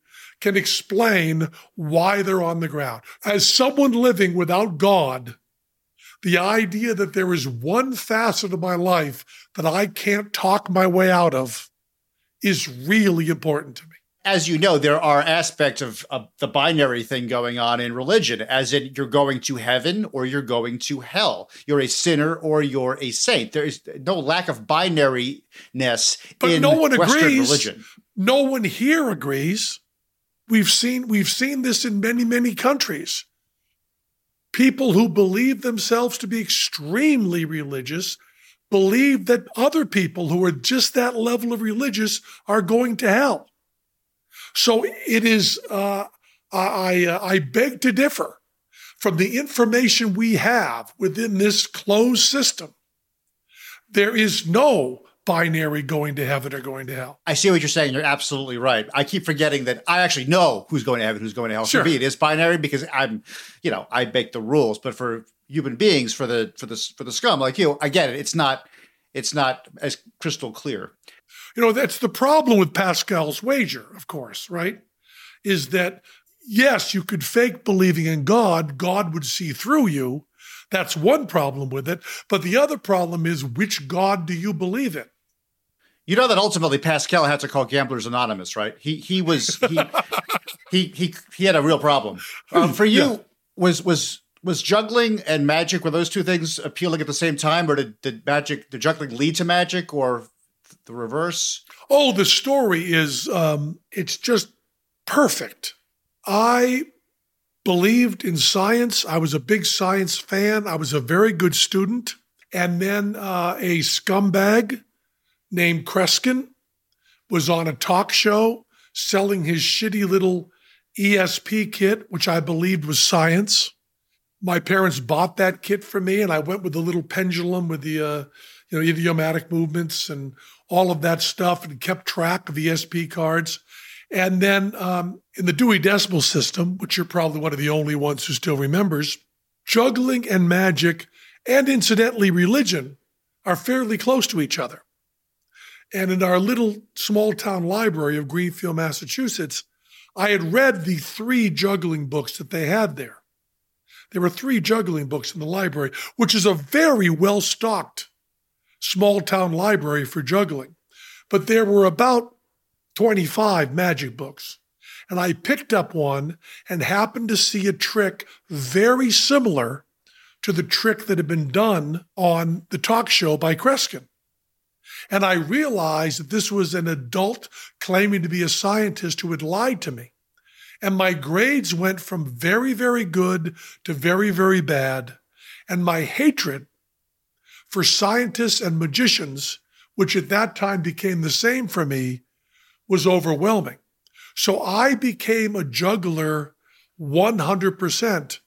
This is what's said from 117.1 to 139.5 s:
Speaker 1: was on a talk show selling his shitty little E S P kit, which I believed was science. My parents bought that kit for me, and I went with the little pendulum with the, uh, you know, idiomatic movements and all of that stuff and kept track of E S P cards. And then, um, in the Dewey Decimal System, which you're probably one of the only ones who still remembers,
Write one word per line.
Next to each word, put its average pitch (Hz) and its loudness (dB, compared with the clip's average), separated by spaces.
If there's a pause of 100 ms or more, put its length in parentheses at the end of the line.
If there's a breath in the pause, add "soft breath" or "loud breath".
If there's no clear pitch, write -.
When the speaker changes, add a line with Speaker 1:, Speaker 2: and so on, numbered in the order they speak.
Speaker 1:
was 165 0
on 165 0
a 156 -2
talk 185 0
show 220 2 (260 soft breath)
selling 196 0
his 165 0
shitty 208 -2
little 185 0 (480 soft breath)
E 202 4
S 180 0
P 214 -2
kit, 214 -2
which 185 -4
I 170 2
believed 165 -2
was 147 -2
science. 170 2 (720)
My 180 0
parents 185 2
bought 156 -2
that 185 0
kit 196 -2
for - -6
me, 190 0
and 190 0
I 156 0
went 185 -4
with 170 -6
the 165 -4
little 170 -2
pendulum 175 -4
with 156 -6
the, 156 -4
uh, 147 -4 (440 loud breath)
you 156 -4
know, - 0
idiomatic 160 0
movements 165 -4
and 139 -12 (340 soft breath)
all 180 2
of 156 -2
that 165 0
stuff 175 -2
and 147 -14
kept 185 -6
track 175 -4
of 151 -8
E 156 -2
S 165 0
P 170 -6
cards. 165 -2 (500 loud breath)
And 185 0
then, 196 2
um, 180 -4 (140)
in 180 -2
the 175 2
Dewey 214 4
Decimal 185 2
System, 175 -2
which - -6
you're 170 -4
probably 160 -2
one 156 -2
of 139 -4
the 147 0
only 151 0
ones 143 -2
who 160 -6
still 147 -2
remembers, 151 0 (460)